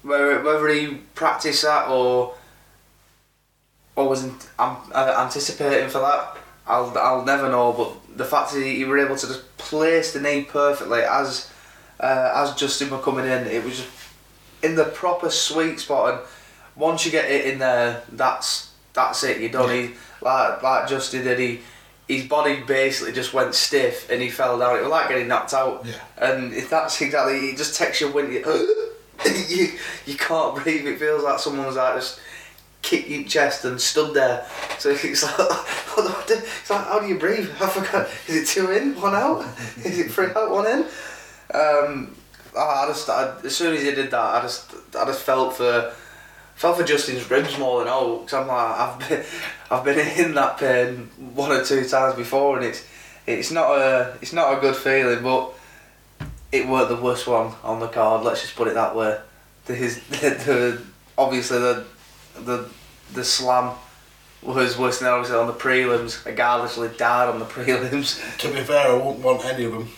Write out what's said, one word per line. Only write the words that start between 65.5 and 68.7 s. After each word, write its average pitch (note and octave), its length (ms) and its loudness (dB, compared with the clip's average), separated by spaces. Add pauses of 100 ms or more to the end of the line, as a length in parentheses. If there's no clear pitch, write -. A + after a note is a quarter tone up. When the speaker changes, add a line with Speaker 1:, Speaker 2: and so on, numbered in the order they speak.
Speaker 1:
prelims. B2 760 0
A A2+ 60 -8
guy A#2+ 280 2
literally A#2 360 -4
died A#2+ 320 4
on A2+ 100 -2
the A2+ 60 -6
<laughs> - 20 -8
prelims. B2+ 920 -2
Speaker 2:
To - 100 -4
be C#3 120 -2
fair, C#3+ 300 4